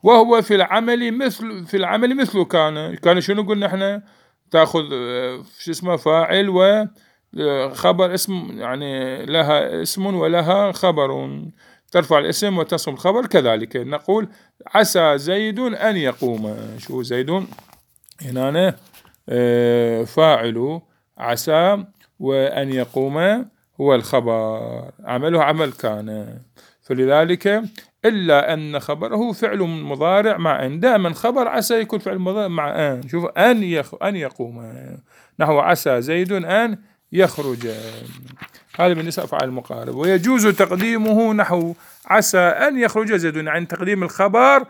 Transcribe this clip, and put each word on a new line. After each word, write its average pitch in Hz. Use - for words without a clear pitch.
وهو 226
في 208
العمل 226
مثل، 220
في 202
العمل 214
مثل 214
كان. 156
كان 175
شنو 202
قلنا 202
إحنا؟ 196
تأخذ، 160
آه، 123
شو -
اسمه، 175
فاعل 165
و، 202
آه، 139
خبر 180
اسم، 185
يعني 131
لها 147
اسم 190
ولها 175
خبر، 139
ترفع 160
الاسم 175
وتنصب 160
الخبر. 202
كذلك 117
نقول 147
عسى 165
زيد 202
أن 220
يقوم. 117
شو 127
زيد 131
هنا؟ 139
آه، 120
فاعل 135
عسى، 160
وأن 135
يقوم 139
هو 139
الخبر، 117
عمله 151
عمل 151
كان. 107
فلذلك 165
إلا 165
أن 151
خبره 208
فعل 208
مضارع 165
مع 143
أن. 151
دائما 202
خبر 240
عسى 226
يكون 220
فعل 190
مضارع 190
مع 151
أن. 135
شوف 170
أن 220
يخ-، 165
أن 196
يقوم. 117
نحو 151
عسى 151
زيد 170
أن 196
يخرج. 139
هذا 180
بالنسبة 160
لأفعال 147
المقاربة. 127
ويجوز 190
تقديمه 220
نحو 170
عسى 202
أن 254
يخرج 220
زيد، 165
يعني 156
تقديم 185
الخبر 240